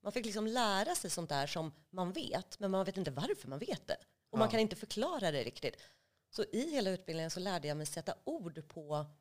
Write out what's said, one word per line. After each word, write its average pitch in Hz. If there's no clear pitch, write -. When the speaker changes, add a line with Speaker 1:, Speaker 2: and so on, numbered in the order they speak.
Speaker 1:
Man 208
fick 240
liksom 214
lära 226
sig 196
sånt 165
där 143
som 156
man 185
vet, -
men 196
man 190
vet 190
inte 165
varför 196
man 139
vet -
det. -
Och 220
man 220
Speaker 2:
Ja. 214
Speaker 1:
kan 220
inte 214
förklara 220
det 139
riktigt. 120
Så 220
i 277
hela 240
utbildningen 165
så -
lärde 175
jag 147
mig 151
sätta 214
ord 170
på 151